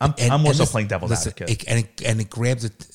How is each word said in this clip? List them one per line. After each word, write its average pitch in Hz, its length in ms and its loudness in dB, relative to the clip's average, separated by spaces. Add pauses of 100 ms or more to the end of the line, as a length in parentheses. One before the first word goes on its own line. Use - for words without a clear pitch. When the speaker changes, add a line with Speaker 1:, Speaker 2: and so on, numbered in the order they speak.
Speaker 1:
I'm, 147 180 2
Speaker 2:
And, 120 140 2
Speaker 1:
I'm 147 100 4
more 147 80 6
Speaker 2:
and 139 60 2
Speaker 1:
so 151 80 2
Speaker 2:
this, - 80 0
Speaker 1:
playing 107 160 0
devil's 95 220 -2
Speaker 2:
listen, 110 220 -2
Speaker 1:
advocate. 98 300 -4
Speaker 2:
it, - 60 -8
and 117 160 2
it, - 200 -12
and 113 160 0
it 104 80 -4
grabs 120 380 -2
it. - 280 -12